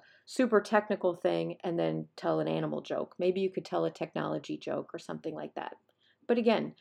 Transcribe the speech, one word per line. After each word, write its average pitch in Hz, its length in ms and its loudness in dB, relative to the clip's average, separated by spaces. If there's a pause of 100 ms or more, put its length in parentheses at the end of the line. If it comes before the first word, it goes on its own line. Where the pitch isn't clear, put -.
(260)
super 233 340 4
technical 202 560 2
thing 170 480 0
and 170 120 -2
then 160 380 0
tell 160 240 0
an 156 80 0
animal 156 360 -2
joke. - 360 -6
Maybe 180 220 2
you 190 100 0
could 175 140 -6
tell 170 200 0
a 165 60 0
technology 156 680 -4
joke 143 380 -6
or 170 60 -10
something 160 340 -8
like 151 220 -10
that. - 180 -8 (540)
But 240 100 4
again, 208 420 2